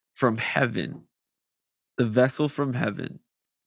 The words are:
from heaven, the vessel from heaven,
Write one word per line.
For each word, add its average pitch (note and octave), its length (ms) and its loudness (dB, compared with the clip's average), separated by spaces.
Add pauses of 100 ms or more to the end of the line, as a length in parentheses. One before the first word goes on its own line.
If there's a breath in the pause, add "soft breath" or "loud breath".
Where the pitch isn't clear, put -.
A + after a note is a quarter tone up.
(140)
from A2+ 240 2
heaven, G#2+ 680 -2 (920)
the B2 80 4
vessel B2+ 440 2
from C3+ 240 -2
heaven, A2 460 -4 (480)